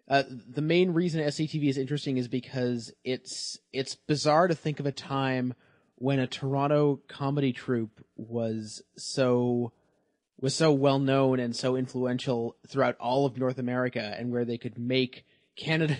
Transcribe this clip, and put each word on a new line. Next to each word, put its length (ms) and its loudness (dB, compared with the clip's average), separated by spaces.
Uh, 200 4
the 360 -8
main 300 4
reason 280 0
S 140 -2
C 120 -2
T 120 -4
V 100 2
is 80 0
interesting 400 -2
is 100 -2
because 640 -4
it's, 560 -8
it's 220 -6
bizarre 540 2
to 80 0
think 240 -4
of 80 -4
a 40 0
time 600 -2
when 220 0
a 80 2
Toronto 840 2
comedy 460 0
troupe 500 -4
was 640 -4
so, 760 2
was 160 0
so 180 6
well 240 4
known 420 4
and 160 -2
so 200 0
influential 800 -2
throughout 320 0
all 280 2
of 100 -6
North 220 -2
America, 580 -2
and 140 -6
where 120 0
they 140 -4
could 220 -10
make 440 0
Canada, 440 0